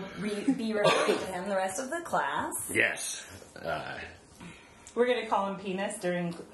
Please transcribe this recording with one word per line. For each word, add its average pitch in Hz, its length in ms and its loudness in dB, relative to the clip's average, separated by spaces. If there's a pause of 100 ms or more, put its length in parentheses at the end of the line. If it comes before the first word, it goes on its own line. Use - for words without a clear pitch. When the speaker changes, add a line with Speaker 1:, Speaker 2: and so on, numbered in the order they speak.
(200)
Speaker 1:
re-, 208 240 -2 (100)
be 220 200 0
referring 208 440 6
to - 80 -6
him 190 240 -4
the 202 60 2
rest 190 240 0
of 262 100 -4
the 330 120 -2
class. 175 520 0 (200)
Speaker 2:
Yes. - 520 2 (360)
Uh, - 360 -4 (960)
Speaker 3:
We're 240 100 4
gonna 233 220 2
call 208 200 2
him 190 100 -4
penis 196 420 -4
during 175 340 0 (200)